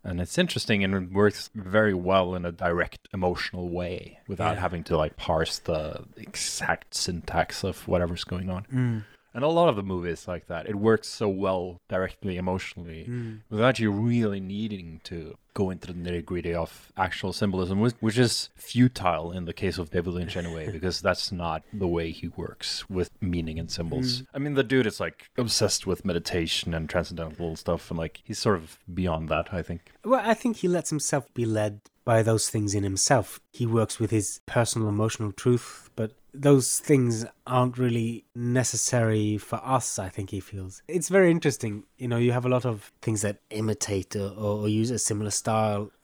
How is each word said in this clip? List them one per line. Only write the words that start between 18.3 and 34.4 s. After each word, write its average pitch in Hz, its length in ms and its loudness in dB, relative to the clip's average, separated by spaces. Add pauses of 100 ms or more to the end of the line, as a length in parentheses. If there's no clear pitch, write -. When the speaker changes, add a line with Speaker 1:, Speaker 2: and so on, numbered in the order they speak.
Speaker 1:
futile 90 760 2
in 90 120 -6
the 85 80 -6
case 90 260 -2
of 82 120 -4
David 90 240 0
Lynch 87 220 -4
anyway, 82 360 -6
Speaker 2:
<laughs> 82 40 -8
Speaker 1:
because 82 240 -2
that's 92 320 0
not 85 300 -4 (100)
the 98 140 -2
way 82 260 0
he 85 160 -10
works - 600 -10
with 90 220 -2 (100)
meaning 82 380 -2
and 82 120 -6
symbols. 101 520 -2
Speaker 2:
Mm. - 120 -16
Speaker 1:
I 143 40 -8
mean, 147 160 -2
the 135 100 4
dude 123 220 4
is, 101 140 -4
like, - 360 -8
obsessed 110 500 2
with 90 180 0
meditation 85 720 -2
and 80 140 -4
transcendental 82 680 -4
stuff, - 340 -4
and, 82 80 -4
like, 80 260 -6
he's 110 140 -8
sort 104 180 2
of 80 220 -8 (140)
beyond 85 380 -2
that, 80 220 -2
I 87 100 -2
think. - 300 -10 (120)
Speaker 2:
Well, 247 200 2
I 226 100 4
think 226 240 -2
he 180 100 0
lets 175 220 0
himself 147 440 -2
be 120 100 -2
led 107 360 0 (240)
by 113 180 6
those 110 280 4
things 104 240 0
in 104 100 2
himself. 98 560 2 (120)
He - 140 -4
works 113 320 2
with 110 120 0
his 107 360 0